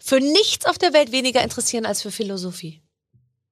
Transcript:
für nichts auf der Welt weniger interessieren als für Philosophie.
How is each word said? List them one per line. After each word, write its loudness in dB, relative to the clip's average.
für 2
nichts 2
auf 0
der 2
Welt 4
weniger 2
interessieren -4
als -4
für -10
Philosophie. -8